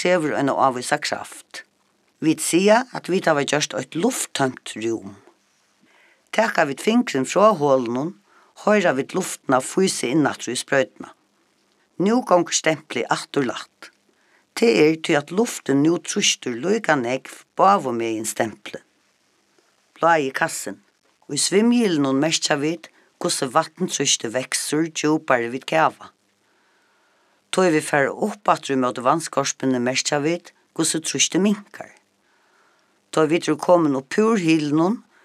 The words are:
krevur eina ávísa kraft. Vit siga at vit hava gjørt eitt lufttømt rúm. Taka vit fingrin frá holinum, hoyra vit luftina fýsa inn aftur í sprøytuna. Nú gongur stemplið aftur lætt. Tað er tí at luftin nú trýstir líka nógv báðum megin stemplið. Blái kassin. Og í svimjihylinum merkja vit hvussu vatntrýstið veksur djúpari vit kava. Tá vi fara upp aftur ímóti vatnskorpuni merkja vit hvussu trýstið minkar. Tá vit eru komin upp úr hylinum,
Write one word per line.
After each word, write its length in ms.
krevur 360
eina 160
ávísa 480
kraft. 600
Vit 200
siga 420
at 160
vit 200
hava 160
gjørt 320
eitt 200
lufttømt 800
rúm. 400
Taka 360
vit 120
fingrin 440
frá 320
holinum, 580
hoyra 320
vit 200
luftina 440
fýsa 480
inn 200
aftur 260
í 60
sprøytuna. 520
Nú 240
gongur 280
stemplið 600
aftur 360
lætt. 420
Tað 240
er 140
tí 120
at 160
luftin 500
nú 180
trýstir 560
líka 400
nógv 460
báðum 440
megin 240
stemplið. 560
Blái 360
kassin. 460
Og 80
í 60
svimjihylinum 800
merkja 360
vit 300
hvussu 320
vatntrýstið 800
veksur 560
djúpari 640
vit 160
kava. 420
Tá 220
vi 80
fara 320
upp 360
aftur 280
ímóti 280
vatnskorpuni 760
merkja 420
vit 300
hvussu 240
trýstið 420
minkar. 480
Tá 140
vit 240
eru 80
komin 400
upp 240
úr 160
hylinum, 680